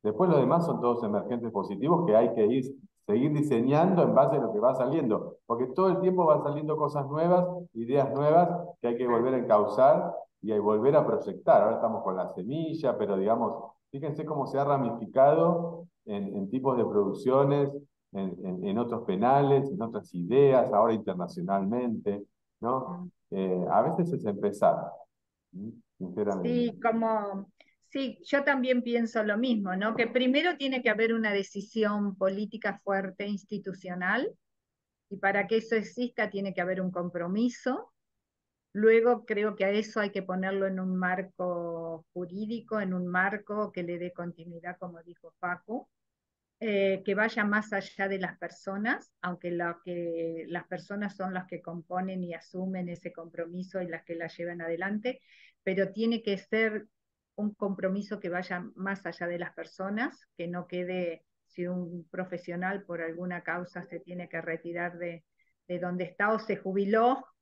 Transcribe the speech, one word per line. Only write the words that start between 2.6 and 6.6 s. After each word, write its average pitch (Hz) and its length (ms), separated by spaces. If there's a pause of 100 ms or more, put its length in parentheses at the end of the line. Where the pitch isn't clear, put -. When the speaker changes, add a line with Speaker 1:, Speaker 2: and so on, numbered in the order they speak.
Speaker 1:
seguir 127 260
diseñando 147 720
en 117 120
base 139 220
a - 40
lo - 120
que 104 80
va 127 140
saliendo, 127 640 (100)
porque 120 220
todo 185 220
el 175 100
tiempo 180 240
van 151 180
saliendo 151 340